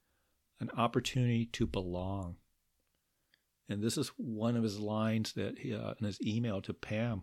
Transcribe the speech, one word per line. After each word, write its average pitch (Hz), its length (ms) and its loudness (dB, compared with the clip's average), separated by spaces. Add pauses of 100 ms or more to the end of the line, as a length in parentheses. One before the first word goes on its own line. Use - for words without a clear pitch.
(600)
an 123 160 -4
opportunity 120 680 2
to - 200 0
belong. 90 720 -2 (1300)
And 104 120 0
this 117 140 2
is 147 120 0 (100)
one 117 380 0
of 113 80 4
his 104 140 0
lines 107 540 2
that 104 280 -2
he, - 140 -4
uh, 110 240 -4
in 117 60 -2
his 104 160 -4
email 110 420 0
to 95 120 -6
Pam, 110 480 -2